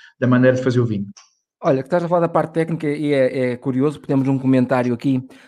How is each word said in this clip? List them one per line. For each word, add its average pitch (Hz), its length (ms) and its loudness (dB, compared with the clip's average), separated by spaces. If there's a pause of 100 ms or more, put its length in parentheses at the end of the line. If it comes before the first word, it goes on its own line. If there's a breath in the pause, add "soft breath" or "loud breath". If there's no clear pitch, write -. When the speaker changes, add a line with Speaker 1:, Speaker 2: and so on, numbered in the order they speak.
(180 soft breath)
Speaker 1:
da 127 80 0
maneira 127 300 4
de 127 60 -4
fazer 123 180 2
o 117 60 2
vinho. 101 200 -4 (560)
Speaker 2:
Olha, 135 200 0
que 135 60 -12
estás 175 140 0
a 170 60 -6
falar 170 140 2
da 165 60 0
parte 165 260 -2
técnica 165 340 -2
e 147 240 -2
é, 127 380 0
é 120 80 -4
curioso, 143 400 -2
porque - 120 -12
temos 135 160 0
um 135 120 0
comentário 127 560 0
aqui 131 280 -2 (260 loud breath)